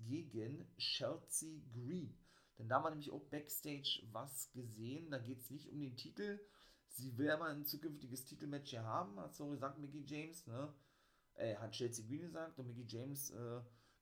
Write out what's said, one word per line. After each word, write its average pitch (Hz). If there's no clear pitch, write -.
gegen 123
Chelsea -
Green. 123
Denn 113
da 123
haben 151
wir 160
nämlich 147
auch 151
Backstage -
was 127
gesehen. 123
Da 135
geht's 120
nicht 151
um 147
den 131
Titel. 202
Sie 123
will 147
aber 156
ein 147
zukünftiges 147
Titelmatch 143
hier 113
haben, 175
hat -
so 147
gesagt 143
Mickie 143
James, 151
ne? 131
Äh, 110
hat 110
Chelsea 117
Green 139
gesagt 165
und 127
Mickie 120
James, 135
äh, 120